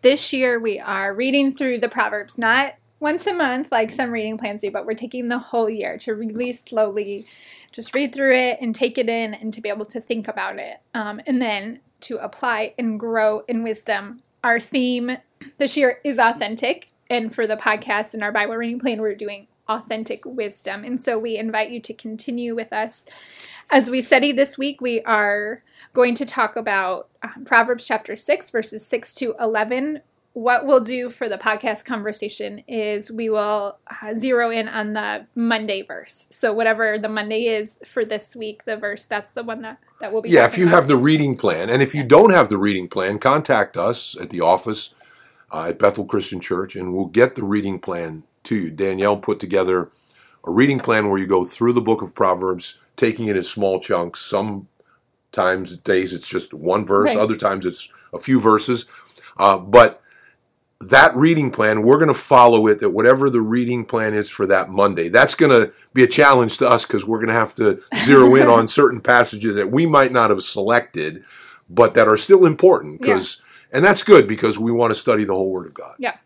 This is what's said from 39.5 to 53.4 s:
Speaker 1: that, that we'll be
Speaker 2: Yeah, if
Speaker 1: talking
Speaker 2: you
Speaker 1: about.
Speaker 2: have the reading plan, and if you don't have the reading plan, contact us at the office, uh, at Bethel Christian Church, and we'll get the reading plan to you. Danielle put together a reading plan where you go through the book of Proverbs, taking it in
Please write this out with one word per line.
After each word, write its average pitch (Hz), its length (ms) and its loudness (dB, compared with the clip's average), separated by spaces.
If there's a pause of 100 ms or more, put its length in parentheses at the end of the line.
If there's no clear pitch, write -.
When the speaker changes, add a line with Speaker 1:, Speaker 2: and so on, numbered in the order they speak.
Speaker 1:
that, 220 160 -18 (200)
that 202 140 -10
we'll 220 80 -2
be - 80 -10
Speaker 2:
Yeah, 139 160 6
if 117 60 0
Speaker 1:
talking 180 100 -2
Speaker 2:
you 175 80 4
Speaker 1:
about. 170 80 6
Speaker 2:
have 139 100 2
the 143 100 4
reading 147 380 2
plan, 90 360 -2
and 131 100 2
if - 140 0
you 139 100 -4
don't 165 260 8
have 151 180 4
the 104 100 0
reading 95 280 -2
plan, 98 300 -4
contact 135 580 0
us 101 460 -4
at 78 80 -14
the 85 120 -8
office, 92 520 0 (580)
uh, 80 180 -8
at 85 100 -8
Bethel 101 260 2
Christian 98 340 -6
Church, 92 360 -8
and 92 180 -8
we'll 95 140 -4
get 120 280 2
the 120 80 -8
reading 98 360 -4
plan 82 420 -10 (220)
to - 120 -4
you. 87 140 -4
Danielle 98 480 0
put 101 220 -4
together 92 500 -2 (560)
a 82 60 -6
reading 127 280 2
plan 107 300 0
where 98 100 0
you 95 60 -4
go 92 200 2
through 120 280 -2
the 120 80 2
book 107 220 -2
of 92 100 -14
Proverbs, 92 680 -2 (160)
taking 113 320 -2
it 101 80 -2
in 90 80 -2